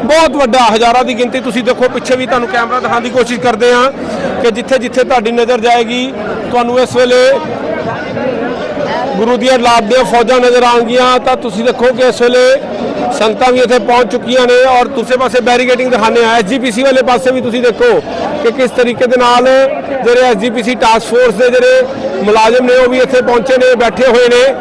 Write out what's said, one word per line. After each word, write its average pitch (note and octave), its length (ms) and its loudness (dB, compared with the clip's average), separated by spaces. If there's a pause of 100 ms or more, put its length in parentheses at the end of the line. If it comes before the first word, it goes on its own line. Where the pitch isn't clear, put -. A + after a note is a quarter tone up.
ਬਹੁਤ D4+ 320 2
ਵੱਡਾ C4 240 2 (160)
ਹਜ਼ਾਰਾਂ A#3+ 280 2
ਦੀ B3 100 -2
ਗਿਣਤੀ A#3+ 260 -2
ਤੁਸੀਂ A#3+ 240 -4
ਦੇਖੋ B3 260 0
ਪਿੱਛੇ B3+ 260 -2
ਵੀ B3+ 100 -4
ਤੁਹਾਨੂੰ A#3+ 240 -2
ਕੈਮਰਾ A#3+ 300 -2
ਦਿਖਾਉਣ A#3 220 -2
ਦੀ A#3+ 80 -6
ਕੋਸ਼ਿਸ਼ A#3+ 300 -2
ਕਰਦੇ A#3+ 340 2
ਹਾਂ B3 180 2 (500)
ਕਿ A#3+ 100 2
ਜਿੱਥੇ B3 260 -2
ਜਿੱਥੇ B3 260 -2
ਤੁਹਾਡੀ A#3+ 280 0
ਨਜ਼ਰ A#3 280 0
ਜਾਏਗੀ A#3+ 540 0 (380)
ਤੁਹਾਨੂੰ A#3+ 280 0
ਇਸ B3 160 -2
ਵੇਲੇ B3+ 360 2 (1800)
ਗੁਰੂ A3+ 220 0
ਦੀਆਂ B3+ 220 2
ਲਾਡਲੀਆਂ A#3 440 2
ਫੌਜਾਂ A#3 360 2
ਨਜ਼ਰ B3 240 2
ਆਉਣਗੀਆਂ। B3 560 2
ਤਾਂ B3+ 160 0
ਤੁਸੀਂ A3+ 280 -6
ਦੇਖੋ A#3+ 300 0
ਕਿ B3+ 140 0
ਇਸ A#3+ 140 -2
ਵੇਲੇ B3+ 400 2 (580)
ਸੰਗਤਾਂ A3 320 0
ਵੀ B3+ 80 2
ਇੱਥੇ B3 200 2
ਪਹੁੰਚ A#3+ 320 0
ਚੁੱਕੀਆਂ B3 360 0
ਨੇ B3 160 4
ਔਰ B3+ 240 2
ਦੂਸਰੇ B3+ 300 -4
ਪਾਸੇ B3 240 0
ਬੈਰੀਕੇਡਿੰਗ B3 500 0
ਦਿਖਾਉਂਦੇ A#3 340 2
ਹਾਂ। A3+ 100 2
ਐਸ A#3 80 2
ਜੀ A#3+ 160 -2
ਪੀ B3 120 -4
ਸੀ A3+ 120 -2
ਵਾਲੇ C4 180 2
ਪਾਸੇ B3+ 300 0
ਵੀ C4 100 -2
ਤੁਸੀਂ B3 200 -4
ਦੇਖੋ A3+ 380 2 (440)
ਕਿ A#3 80 2
ਕਿਸ B3+ 200 -2
ਤਰੀਕੇ A#3+ 340 0
ਦੇ B3 120 0
ਨਾਲ B3 300 2 (560)
ਜਿਹੜੇ A#3+ 180 2
ਐਸ B3 140 2
ਜੀ G#3+ 140 -4
ਪੀ A3+ 140 -6
ਸੀ B3 120 -2
ਟਾਸਕ A3+ 300 2
ਫੋਰਸ A#3 280 2
ਦੇ B3 160 2
ਜਿਹੜੇ B3+ 320 4 (420)
ਮੁਲਾਜ਼ਮ A3 420 2
ਨੇ B3 100 2
ਉਹ B3+ 140 4
ਵੀ B3+ 100 0
ਇੱਥੇ B3+ 220 2
ਪਹੁੰਚੇ A#3+ 360 0
ਨੇ, B3+ 180 4
ਬੈਠੇ A#3 320 0
ਹੋਏ A#3+ 200 4
ਨੇ। A#3+ 160 4 (180)